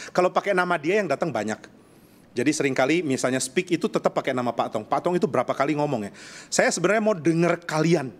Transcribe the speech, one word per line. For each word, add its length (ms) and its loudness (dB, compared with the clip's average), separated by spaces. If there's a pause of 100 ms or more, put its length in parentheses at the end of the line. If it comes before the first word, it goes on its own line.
Kalau 240 2
pakai 240 0
nama 240 2
dia 160 0
yang 80 0
datang 240 -2
banyak. 320 -4 (680)
Jadi 240 0
seringkali 480 2
misalnya 400 0
speak 320 -2
itu 160 0
tetap 240 -2
pakai 240 -2
nama 160 -2
Pak 200 -4
Tong. 120 -4
Pak 160 -2
Tong 160 0
itu 80 -2
berapa 240 0
kali 240 0
ngomong 360 -2
ya? 20 -20 (380)
Saya 200 2
sebenarnya 320 0
mau 160 0
denger 480 2
kalian 540 0